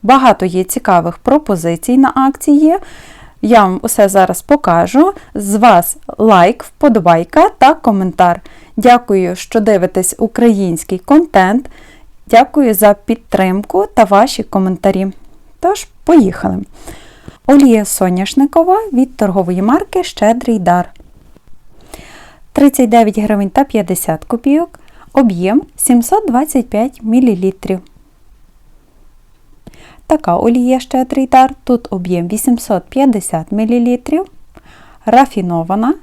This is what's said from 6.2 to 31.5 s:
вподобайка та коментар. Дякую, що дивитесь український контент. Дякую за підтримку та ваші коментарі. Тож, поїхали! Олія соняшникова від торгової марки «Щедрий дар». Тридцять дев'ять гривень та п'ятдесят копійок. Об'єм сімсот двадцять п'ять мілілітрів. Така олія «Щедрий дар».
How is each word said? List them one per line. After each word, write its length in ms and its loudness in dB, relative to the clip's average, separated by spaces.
вподобайка 840 2
та 260 2
коментар. 640 -2
Дякую, 600 2
що 240 -4
дивитесь 580 0
український 800 -2
контент. 720 2
Дякую 480 2
за 200 2
підтримку 1000 -4
та 100 4
ваші 380 0
коментарі. 680 -4
Тож, 280 -4
поїхали! 580 0
Олія 340 4
соняшникова 920 0
від 240 -2
торгової 460 -2
марки 420 -2
«Щедрий 540 -2
дар». 320 -2
Тридцять 360 2
дев'ять 300 2
гривень 320 -2
та 140 0
п'ятдесят 600 -4
копійок. 560 -2
Об'єм 500 0
сімсот 500 0
двадцять 420 -2
п'ять 340 -4
мілілітрів. 800 -2
Така 300 -2
олія 440 0
«Щедрий 460 -4
дар». 280 2